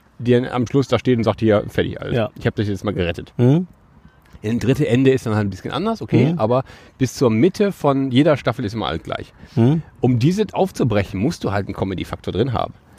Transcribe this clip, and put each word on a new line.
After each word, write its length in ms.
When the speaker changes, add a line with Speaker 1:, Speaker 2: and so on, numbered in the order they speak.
Speaker 1:
die 140
dann 140
am 200
Schluss 220
da 100
steht 200
und 60
sagt, 160
„Hier, 280
fertig, 320
alles. 160
Speaker 2:
Ja. 200
Speaker 1:
Ich 100
hab 100
dich 120
jetzt 160
mal 100
gerettet.“ 420
Speaker 2:
Mhm. 300
Speaker 1:
In 180
dritte 300
Ende 240
ist 120
dann 120
halt 100
ein 40
bisschen 200
anders, 320
okay, 300
Speaker 2:
Mhm. 60
Speaker 1:
aber 260
bis 160
zur 160
Mitte 400
von 400
jeder 260
Staffel 280
ist 100
immer 140
alles 160
gleich. 280
Speaker 2:
Mhm. 280
Speaker 1:
Um 180
diese 340
aufzubrechen, 680
musst 240
du 80
halt 160
einen 80
Comedy-Faktor 560
drin 200
haben. 220